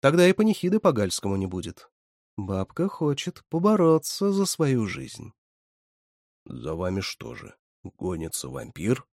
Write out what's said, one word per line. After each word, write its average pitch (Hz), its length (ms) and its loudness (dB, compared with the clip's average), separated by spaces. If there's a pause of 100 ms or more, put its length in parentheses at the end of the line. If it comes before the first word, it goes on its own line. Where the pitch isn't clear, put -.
«Тогда 170 280 6
и 190 40 6
панихиды 214 460 2
по 190 140 4
Гальскому 98 420 0
не 95 140 -2
будет. 87 420 -8 (460)
Бабка 98 520 -2
хочет 147 600 -4
побороться 175 840 2
за 196 140 2
свою 131 400 2
жизнь». - 460 -10 (1120)
«За 65 320 -8
вами 92 240 -2
что - 340 -10
же, - 220 -18 (260)
гонится 82 640 -8
вампир?» 73 640 -6